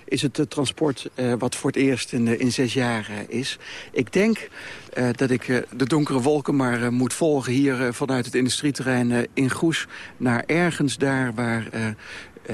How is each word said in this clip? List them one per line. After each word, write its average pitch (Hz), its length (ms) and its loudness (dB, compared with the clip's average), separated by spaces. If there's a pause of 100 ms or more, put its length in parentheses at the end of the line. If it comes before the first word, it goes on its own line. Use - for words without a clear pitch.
is - 160 -2
het, 147 180 -2
eh, 147 60 2
transport, - 680 -2
eh, 123 220 0
wat 123 180 -2
voor - 140 -2
het - 100 -2
eerst 135 340 2
in, 117 140 2
eh, 113 120 2
in 127 120 2
zes 117 220 0
jaar, 117 360 -2 (200)
eh, 117 100 -4
is... - 180 -6 (340)
Ik - 220 -2
denk, 208 360 2 (440)
eh, 123 220 0
dat 131 140 0
ik, 123 180 0
eh, 127 100 2 (180)
de 127 100 0
donkere 143 360 2
wolken 143 340 2
maar, 123 280 2
eh, 123 60 2
moet 123 240 0
volgen... 139 400 2
hier, 131 320 2
eh, 120 80 0
vanuit 127 320 -2
het 117 100 -6
industrieterrein, 127 760 2
eh, 120 120 2 (100)
in 131 160 2
Goes... - 380 0 (300)
naar 120 300 0
ergens 156 500 2
daar 131 360 2
waar, 117 380 -2
eh, 113 160 -2
eh, 107 60 -2 (600)